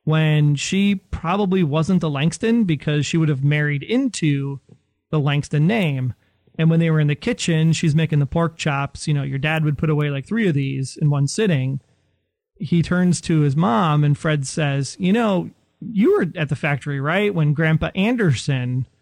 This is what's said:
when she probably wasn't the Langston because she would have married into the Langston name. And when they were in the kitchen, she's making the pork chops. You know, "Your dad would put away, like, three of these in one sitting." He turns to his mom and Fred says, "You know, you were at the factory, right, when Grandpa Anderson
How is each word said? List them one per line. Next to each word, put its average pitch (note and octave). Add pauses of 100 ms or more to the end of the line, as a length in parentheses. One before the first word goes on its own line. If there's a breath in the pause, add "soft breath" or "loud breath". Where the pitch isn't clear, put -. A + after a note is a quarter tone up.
when D3+
she G3
probably F#3
wasn't D#3+
the E3
Langston G3
because D3
she -
would D#3+
have C3+
married D3
into D3 (520)
the D3+
Langston D3
name. C#3+ (460)
And D#3+
when E3
they E3
were D#3
in D3+
the D3
kitchen, D#3+
she's D3+
making D#3+
the C#3+
pork E3
chops. -
You D#3
know, C#3+
"Your C3+
dad D#3
would D3+
put D#3+
away, D3
like, C#3
three A3
of E3
these C3+
in D3+
one C#3+
sitting." C#3 (800)
He E3+
turns F3+
to D#3+
his C#3+
mom E3
and D3
Fred D3+
says, C#3
"You F#3
know, G3 (300)
you A#3
were A3+
at D#3
the D3+
factory, C#3+
right, F#3+
when D3+
Grandpa D#3+
Anderson C#3 (160)